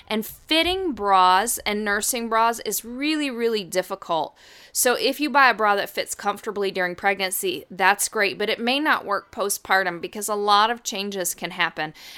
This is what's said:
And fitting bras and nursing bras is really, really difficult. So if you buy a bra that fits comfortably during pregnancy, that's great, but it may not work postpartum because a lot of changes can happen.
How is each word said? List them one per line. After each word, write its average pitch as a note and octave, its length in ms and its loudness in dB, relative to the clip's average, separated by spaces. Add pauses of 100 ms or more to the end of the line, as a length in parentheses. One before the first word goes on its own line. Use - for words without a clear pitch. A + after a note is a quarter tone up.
And G#3+ 160 -2
fitting E4+ 680 -2
bras G3 720 4
and G#3 180 -2
nursing G#3+ 460 -2
bras A3+ 300 2
is G#3 260 -6
really, C#4+ 460 -2
really A#3 320 -2
difficult. F3+ 760 -4 (340)
So B3 220 2
if B3+ 260 0
you D4 100 -2
buy C4 200 6
a A#3 40 4
bra G#3 220 2
that G3 140 -2
fits - 260 -6
comfortably G3+ 560 -4
during F3+ 240 -2
pregnancy, F#3+ 720 -2
that's F#3+ 380 2
great, G3 300 0
but G#3 120 -2
it A3 100 -2
may B3 200 0
not D4 240 0
work G3 280 -4
postpartum F#3+ 680 -2
because G#3 300 -8
a G#3+ 60 -2
lot G#3 340 4
of A#3 140 -6
changes G3 500 -4
can F3 180 -10
happen. E3 420 -4 (240)